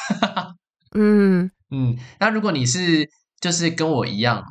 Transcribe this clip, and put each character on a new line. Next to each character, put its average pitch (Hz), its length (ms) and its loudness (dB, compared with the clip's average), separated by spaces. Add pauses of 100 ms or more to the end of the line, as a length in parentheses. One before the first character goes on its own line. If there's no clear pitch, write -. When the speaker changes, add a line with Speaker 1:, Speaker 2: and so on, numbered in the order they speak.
(260)
Speaker 1:
<laughs> - 720 -10
Speaker 2:
嗯。 202 500 4 (260)
Speaker 1:
嗯， 127 220 0 (240)
那 208 80 2
如 220 100 0
果 208 140 -2
你 127 140 0
是， 160 420 0 (320)
就 208 100 -2
是 165 200 0
跟 160 180 -2
我 127 180 0
一 101 120 -6
样， 110 320 0